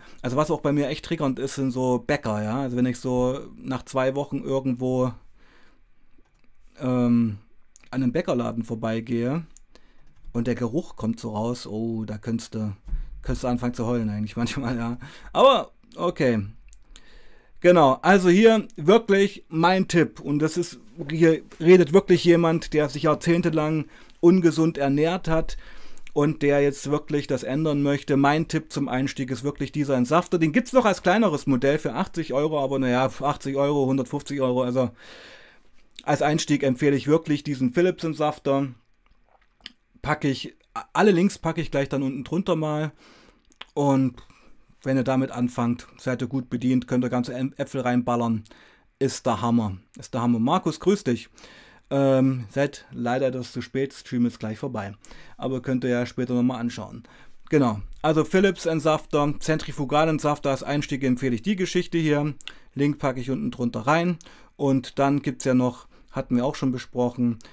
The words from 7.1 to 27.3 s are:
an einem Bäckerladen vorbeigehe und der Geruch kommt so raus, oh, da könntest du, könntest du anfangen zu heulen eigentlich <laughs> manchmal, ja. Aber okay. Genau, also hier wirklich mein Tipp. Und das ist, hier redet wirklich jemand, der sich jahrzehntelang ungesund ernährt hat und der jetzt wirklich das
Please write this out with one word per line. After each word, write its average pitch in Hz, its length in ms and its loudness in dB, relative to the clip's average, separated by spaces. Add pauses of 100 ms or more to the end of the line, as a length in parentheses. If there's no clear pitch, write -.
an 135 120 -2
einem 123 100 0
Bäckerladen 117 500 -2
vorbeigehe 117 840 -4 (880)
und 120 120 -2
der 123 80 0
Geruch 123 420 -6
kommt 113 220 -4
so 110 160 -8
raus, 117 320 -4
oh, 110 380 -6
da 107 140 -10
könntest - 360 -6
du, 107 220 -4 (460)
könntest 127 220 -4
du 127 40 -2
anfangen 123 240 -2
zu 120 140 -4
heulen 113 240 0
eigentlich 107 260 -6
<laughs> - 0 -
manchmal, 120 400 -4
ja. 117 220 -4 (340)
Aber 240 400 4 (240)
okay. 127 500 0 (1120)
Genau, 165 420 6
also 185 260 6
hier 214 480 6
wirklich 196 720 2
mein 185 400 2
Tipp. 160 320 2
Und 147 200 -2
das 156 180 -2
ist, 170 200 -6 (320)
hier 160 300 4 (180)
redet 165 360 6
wirklich 185 280 4
jemand, 170 520 4
der 147 160 2
sich 156 140 -4
jahrzehntelang 156 800 0 (340)
ungesund 165 560 4
ernährt 147 520 0
hat 160 280 0 (560)
und 151 300 0
der 143 180 4
jetzt 139 300 0
wirklich 147 360 -2
das 131 160 -2